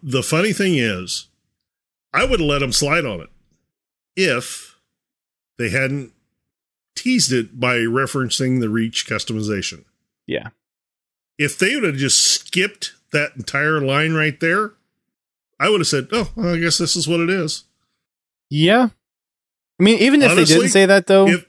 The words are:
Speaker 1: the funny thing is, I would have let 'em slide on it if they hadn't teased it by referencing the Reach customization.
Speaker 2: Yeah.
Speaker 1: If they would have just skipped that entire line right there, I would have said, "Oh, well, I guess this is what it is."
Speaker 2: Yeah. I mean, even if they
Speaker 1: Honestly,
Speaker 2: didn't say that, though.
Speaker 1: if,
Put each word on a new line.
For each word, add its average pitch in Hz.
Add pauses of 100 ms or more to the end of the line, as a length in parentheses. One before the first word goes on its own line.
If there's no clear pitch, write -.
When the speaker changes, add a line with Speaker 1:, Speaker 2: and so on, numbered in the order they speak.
Speaker 1:
the 131
funny 190
thing 190
is, 98 (880)
I 175
would 254
have 156
let 143
'em 127
slide 147
on 98
it - (840)
if 147 (800)
they 120
hadn't 135 (840)
teased 240
it 120
by 123
referencing 127
the 113
Reach 113
customization. 107 (400)
Speaker 2:
Yeah. - (880)
Speaker 1:
If 143
they 208
would 269
have 156
just 135
skipped - (180)
that 147
entire 147
line 143
right 151
there, 202 (840)
I 190
would 208
have 160
said, 139
"Oh, 214
well, 175
I 165
guess 170
this 165
is 156
what 170
it 170
is." 180 (880)
Speaker 2:
Yeah. 196 (880)
I 175
mean, 220
even 277
if 262
they 175
Speaker 1:
Honestly, 156
Speaker 2:
didn't 170
say 196
that, 196
though. 196
Speaker 1:
if, 175